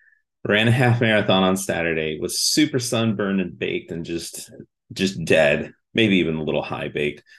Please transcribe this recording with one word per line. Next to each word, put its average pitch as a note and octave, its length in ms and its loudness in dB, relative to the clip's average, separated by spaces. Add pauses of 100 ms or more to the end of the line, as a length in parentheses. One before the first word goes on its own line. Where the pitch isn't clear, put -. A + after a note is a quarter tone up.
(480)
Ran G#2+ 200 2
a A#2 40 4
half A#2+ 300 4
marathon G2+ 420 4
on F#2 140 2
Saturday, D#2+ 600 -2
was E2+ 200 -6
super D3 400 2
sunburned G#2 600 0
and F2+ 160 -6
baked F2+ 340 -6
and E2 140 -8
just, - 460 -10 (400)
just F#2+ 340 -2
dead, D2+ 480 2 (200)
maybe G#2 240 4
even D#2+ 180 0
a D#2 80 -4
little D2 180 -2
high C#2+ 280 -8
baked. D2 340 -4 (160)